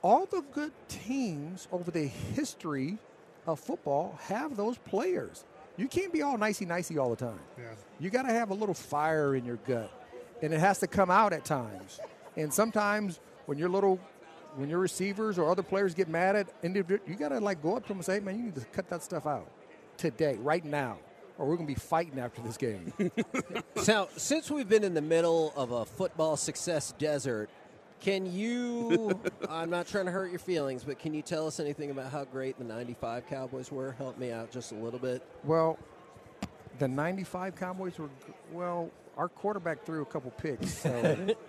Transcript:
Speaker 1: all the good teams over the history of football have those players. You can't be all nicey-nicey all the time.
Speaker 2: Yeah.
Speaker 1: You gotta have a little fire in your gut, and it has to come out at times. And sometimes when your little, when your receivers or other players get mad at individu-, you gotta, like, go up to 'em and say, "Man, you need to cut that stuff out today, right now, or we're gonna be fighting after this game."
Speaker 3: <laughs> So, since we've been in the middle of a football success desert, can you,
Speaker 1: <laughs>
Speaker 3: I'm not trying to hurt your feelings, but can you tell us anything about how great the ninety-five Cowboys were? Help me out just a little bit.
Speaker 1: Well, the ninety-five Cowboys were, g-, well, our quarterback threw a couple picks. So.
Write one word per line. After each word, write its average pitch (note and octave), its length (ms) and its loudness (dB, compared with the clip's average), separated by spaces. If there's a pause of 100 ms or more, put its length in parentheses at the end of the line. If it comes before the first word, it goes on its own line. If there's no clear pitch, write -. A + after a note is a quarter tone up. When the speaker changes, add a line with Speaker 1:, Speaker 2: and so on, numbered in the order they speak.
Speaker 1:
all B3+ 240 8
the F#4 160 -2 (100)
good D4+ 200 -2 (160)
teams F#3 840 -4
over F3 200 -2
the D#3 160 0
history D3 920 -2 (500)
of D#3+ 120 0
football D3+ 640 -2
have C4 320 -4
those G#3+ 240 0
players. A#3+ 680 -2 (320)
You A#3+ 100 0
can't F4+ 260 0
be D#4 80 2
all C#4+ 160 2
nicey-nicey F3+ 600 0
all C3 140 4
the A2 40 2
time. A2+ 240 -6 (180)
Speaker 2:
Yeah. B2 80 -12 (340)
Speaker 1:
You E3 100 -2
gotta B3 240 2
have A3+ 160 2
a F#3+ 40 0
little G3+ 220 0
fire D3 600 2
in B2 100 0
your A#2+ 120 -4
gut, A2+ 340 -2 (500)
and D#3 120 0
it D#3 60 4
has F#3+ 200 6
to F3+ 80 2
come F#3 240 4
out G3+ 220 8
at D3 120 -4
times. G#2+ 540 -4 (360)
And D3+ 180 -2
sometimes G#3 680 2 (280)
when C#3+ 100 -2
your F3 120 2
little, F#3+ 300 6 (580)
when C#3 120 -2
your E3+ 100 2
receivers G3 600 0
or D#3 100 6
other F#3 140 4
players F#3+ 320 2
get F3+ 120 2
mad F3+ 280 4
at G3+ 120 2 (160)
individu-, F#3+ 440 2
you E3 80 -6
gotta, C#4 240 0
like, G3 240 0
go F3+ 120 4
up B3+ 120 -6
to - 60 -6
'em G3 40 -4
and E3+ 80 -6
say, F#3+ 140 2
"Man, G3 180 -4
you A#3+ 60 -4
need G3+ 120 -6
to B2 100 -8
cut - 240 -6
that E3+ 140 -4
stuff D#3+ 220 -6
out C3+ 220 -2 (500)
today, C#3+ 380 2
right D3 280 0
now, C#3 340 -2 (400)
or D3 100 -2
we're D#3+ 80 4
gonna E3+ 120 -2
be C#3 80 -2
fighting D#3+ 440 0
after A#2+ 240 -6
this A2+ 140 -6
game." G2+ 400 -2
Speaker 3:
<laughs> F3+ 140 2 (680)
So, G#3 300 4 (100)
since D#4 320 0
we've C#4 200 -2
been G#3+ 140 8
in F#3 100 2
the D#3 80 2
middle E3 540 4
of B2+ 160 0
a A#2 140 0
football D#3+ 520 0
success - 600 -2
desert, C3 520 0 (500)
can G3 260 0
you, A3+ 920 0 (160)
Speaker 1:
<laughs> E3+ 140 -6
Speaker 3:
I'm E3 200 -4
not F3 180 0
trying G3 180 0
to F3+ 60 0
hurt F#3+ 200 -2
your F3+ 80 -6
feelings, C#3 440 -2
but C3+ 160 -6
can D#3 140 -4
you D3+ 80 -2
tell D#3+ 260 -2
us D3+ 120 -6
anything D3 320 -4
about C3 200 -6
how C#3+ 120 -4
great C3 340 -4
the B2+ 60 -8
ninety-five A#2+ 640 -6
Cowboys C3 440 -6
were? C3+ 220 -4
Help B2+ 240 -8
me B2 140 -4
out A2+ 200 -6
just B2 200 -8
a A2+ 40 -10
little A#2 240 -6
bit. B2+ 220 -2 (220)
Speaker 1:
Well, D#3+ 340 4 (1000)
the C#3 80 4
ninety-five F3+ 680 -2
Cowboys F#3 420 -6
were, D#3 80 -6
g-, C3+ 260 -16 (180)
well, F3 380 -4 (280)
our E3+ 120 2
quarterback F#3 560 -4
threw D#3+ 160 -2
a C#3 40 -2
couple B2+ 260 -6
picks. D#3 460 -4
So. D#3 580 2 (140)